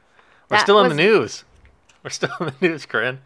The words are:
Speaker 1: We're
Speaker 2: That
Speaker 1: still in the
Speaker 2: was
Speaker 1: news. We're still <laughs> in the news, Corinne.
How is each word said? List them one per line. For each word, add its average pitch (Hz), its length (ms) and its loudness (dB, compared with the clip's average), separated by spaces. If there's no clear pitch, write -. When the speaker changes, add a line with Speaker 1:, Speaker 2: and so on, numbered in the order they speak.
Speaker 1:
We're 208 80 2
Speaker 2:
That 214 60 2
Speaker 1:
still 202 160 6
in 196 60 4
the 160 100 0
Speaker 2:
was - 20 -4
Speaker 1:
news. 165 460 0
We're 135 60 -12
still - 260 -6
<laughs> - 40 -14
in - 80 -6
the 156 200 -4
news, 165 200 -6
Corinne. 127 380 -4